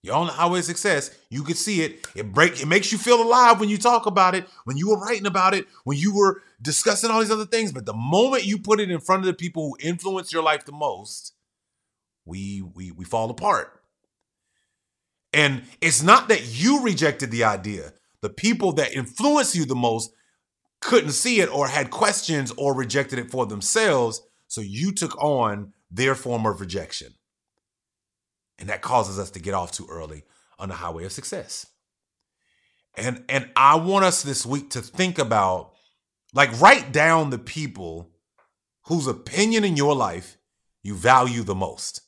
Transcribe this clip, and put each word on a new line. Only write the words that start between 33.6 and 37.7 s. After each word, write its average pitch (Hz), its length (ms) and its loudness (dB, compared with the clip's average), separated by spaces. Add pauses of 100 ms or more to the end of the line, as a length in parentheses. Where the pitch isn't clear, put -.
want 190 300 2
us 180 180 0
this 139 220 -6
week 139 260 -6
to 120 100 -8
think 180 380 -4
about, 101 540 0 (600)
like, 120 260 2
write 196 320 8
down 156 380 4
the 123 80 -4
people 90 720 -12 (760)